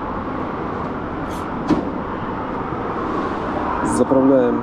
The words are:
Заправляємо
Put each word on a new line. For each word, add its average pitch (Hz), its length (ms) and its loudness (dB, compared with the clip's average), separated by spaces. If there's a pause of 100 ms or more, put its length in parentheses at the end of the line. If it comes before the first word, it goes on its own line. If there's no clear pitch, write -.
(3750)
Заправляємо 127 760 6